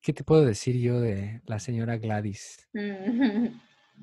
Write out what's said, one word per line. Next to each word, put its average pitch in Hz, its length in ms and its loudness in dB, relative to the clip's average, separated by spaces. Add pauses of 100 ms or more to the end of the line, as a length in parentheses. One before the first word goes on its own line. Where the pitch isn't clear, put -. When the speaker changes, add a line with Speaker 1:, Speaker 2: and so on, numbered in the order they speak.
Speaker 1:
¿qué - 120 -2
te 147 120 -6
puedo 156 220 8
decir 123 340 0
yo 120 200 2
de 107 460 -2
la 110 120 -6
señora 117 400 -4
Gladys? 107 720 -6
Speaker 2:
Mm. 208 920 0
<laughs> - 60 -20 (320)